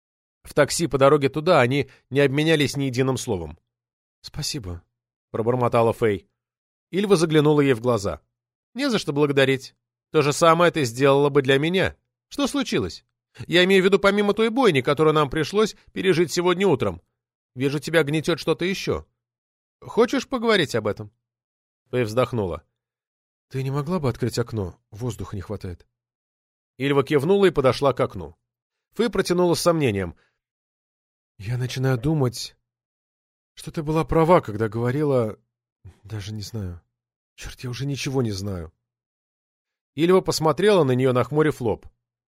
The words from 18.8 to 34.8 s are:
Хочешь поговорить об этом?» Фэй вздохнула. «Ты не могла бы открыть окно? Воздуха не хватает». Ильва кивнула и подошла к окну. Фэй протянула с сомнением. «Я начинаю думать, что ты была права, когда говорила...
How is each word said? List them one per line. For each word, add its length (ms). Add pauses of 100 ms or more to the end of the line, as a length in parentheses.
Хочешь 440
поговорить 480
об 140
этом?» 240 (760)
Фэй 160
вздохнула. 580 (840)
«Ты 120
не 100
могла 280
бы 80
открыть 320
окно? 400 (100)
Воздуха 460
не 60
хватает». 440 (920)
Ильва 260
кивнула 440
и 40
подошла 400
к 80
окну. 380 (560)
Фэй 160
протянула 460
с 40
сомнением. 560 (1200)
«Я 200
начинаю 420
думать, 560 (1000)
что 160
ты 100
была 240
права, 360
когда 280
говорила... 680 (640)